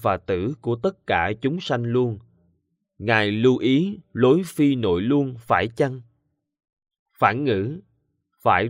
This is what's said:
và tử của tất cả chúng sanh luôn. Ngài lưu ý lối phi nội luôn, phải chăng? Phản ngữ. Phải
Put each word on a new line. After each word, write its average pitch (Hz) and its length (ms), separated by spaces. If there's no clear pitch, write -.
và 101 160
tử 95 440
của 117 220
tất - 240
cả 90 240
chúng 156 200
sanh 123 220
luôn. 117 360
Ngài 107 340
lưu 120 260
ý 170 420
lối 131 320
phi 147 300
nội 95 260
luôn, 131 380
phải 101 360
chăng? 131 260
Phản 117 240
ngữ. 127 380
Phải 104 280